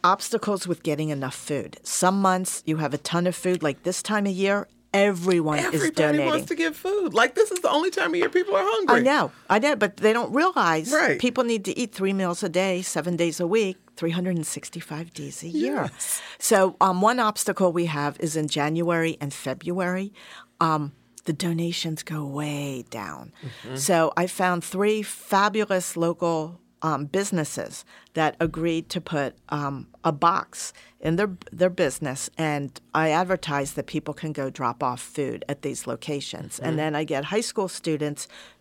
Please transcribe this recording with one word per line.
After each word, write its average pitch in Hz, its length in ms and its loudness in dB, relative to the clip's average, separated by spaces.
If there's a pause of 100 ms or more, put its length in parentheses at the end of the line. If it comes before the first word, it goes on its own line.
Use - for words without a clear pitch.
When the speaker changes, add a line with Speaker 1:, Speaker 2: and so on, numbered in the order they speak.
Speaker 1:
obstacles 196 600 0
with 175 160 -2
getting 156 260 0
enough 135 260 -4
food. 120 480 -6
Some 196 380 2
months 185 440 0
you 160 120 0
have 147 160 -2
a 147 40 0
ton 175 300 -2
of 175 80 0
food, 180 260 0
like 147 220 -2
this 180 180 -2
time 208 240 0
of 202 60 0
year, 196 380 0 (260)
everyone 175 600 4
is - 80 0
Speaker 2:
Everybody 320 300 2
Speaker 1:
donating. 302 320 4
Speaker 2:
wants 311 180 0
to - 100 -4
give 330 200 -2
food. 370 400 -2
Like, 247 180 4
this 427 160 4
is 359 120 -4
the - 100 2
only 320 180 2
time 359 220 0
of 320 40 0
year 349 140 2
people 392 260 2
are 294 80 4
hungry. 392 340 4
Speaker 1:
I - 40 4
know. 254 300 2 (180)
I 202 80 4
know, 277 180 2
but 202 220 0
they 214 160 4
don't 233 180 -2
realize 233 600 2
Speaker 2:
Right. 294 280 2
Speaker 1:
people 247 240 2
need 226 220 0
to 196 100 -4
eat 240 200 -4
three 190 180 0
meals 185 300 -2
a 190 60 -2
day, 185 340 0
seven 175 320 -2
days 165 240 0
a 175 80 0
week, 190 300 0 (180)
three 165 160 -2
hundred 180 240 -2
and 160 100 -2
sixty-five 160 680 -10
days 143 260 -12
a 165 60 -12
year. 202 440 -2
Speaker 2:
Yes. - 300 -6 (160)
Speaker 1:
So, 190 420 4
um, 185 220 4
one 233 180 6
obstacle 196 540 2
we 170 140 0
have 147 320 -2
is 160 160 -2
in 151 120 0
January 165 720 2
and 143 140 -6
February, 180 800 -4 (480)
um, 156 300 2 (340)
the 170 80 0
donations 170 680 -2
go 156 200 -6
way 143 680 -6
down. 78 400 -10 (120)
Speaker 2:
Mm-hmm. 127 340 -12
Speaker 1:
So 165 380 4
I 175 120 0
found 180 360 0
three 208 380 0
fabulous 202 960 0
local, 170 640 0 (240)
um, 147 220 0
businesses 160 800 -2 (280)
that 156 280 2
agreed 165 480 0
to - 120 -6
put, 143 320 -2 (160)
um, 139 380 -4 (160)
a 165 80 4
box - 640 0 (260)
in 165 160 0
their, 202 140 2 (220)
their 180 180 4
business, 147 680 -2
and 147 420 -2 (140)
I 160 160 4
advertised 160 680 0
that 139 100 -4
people 151 260 -4
can 156 200 -6
go 139 160 -4
drop 123 340 -2
off 127 180 0
food - 460 -6
at 143 140 -4
these - 260 -6
locations. 143 680 -6
Speaker 2:
Mm-hmm. - 100 -8
Speaker 1:
And 156 140 0
then 156 160 -2
I 156 100 -2
get 147 200 -2
high 196 160 0
school 202 280 -2
students 147 580 -4 (340)